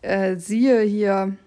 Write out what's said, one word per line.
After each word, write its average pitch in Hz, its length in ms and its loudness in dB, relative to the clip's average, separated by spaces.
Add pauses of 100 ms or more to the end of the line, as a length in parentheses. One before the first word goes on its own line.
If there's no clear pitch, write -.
Äh, 190 360 -2
siehe 226 440 2
hier 196 540 0 (120)